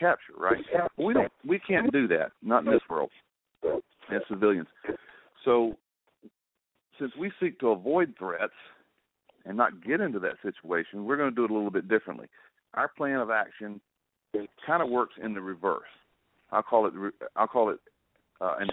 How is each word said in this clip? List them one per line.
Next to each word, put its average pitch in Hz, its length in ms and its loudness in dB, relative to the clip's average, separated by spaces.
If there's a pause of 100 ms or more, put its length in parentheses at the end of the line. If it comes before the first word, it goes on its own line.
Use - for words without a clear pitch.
capture, 170 360 0
right? - 280 2 (320)
We 190 160 0
don't, 254 200 2 (140)
we 185 120 2
can't 190 340 2
do 131 160 4
that, 80 240 2 (100)
not 107 220 2
in 78 80 2
this - 160 6
world, 78 220 -2 (540)
as 95 680 -4
civilians. 104 380 2 (760)
So 117 320 4 (1200)
since 131 200 -6
we 190 200 -4
seek 170 220 -2
to 123 80 2
avoid 120 500 2
threats 92 360 -4 (920)
and 98 140 -8
not 92 260 0
get 147 160 0
into 135 200 -2
that - 220 -4
situation, 87 640 -6
we're 139 140 -2
gonna 139 140 0
do 117 120 0
it 107 60 0
a 110 40 0
little 104 160 0
bit 92 160 -2
differently. 92 420 -2 (460)
Our 143 140 -2
plan 139 320 -2
of 110 100 -2
action 104 500 -4 (840)
kinda 160 220 0
works 123 360 0
in 110 120 -4
the 98 80 -6
reverse. 92 400 -2 (680)
I'll 107 120 2
call 110 240 4
it - 80 -4
re-, 98 160 -6 (260)
I'll 110 100 2
call 113 240 2
it, 76 80 -4 (640)
uh, 92 180 0
an 98 140 -4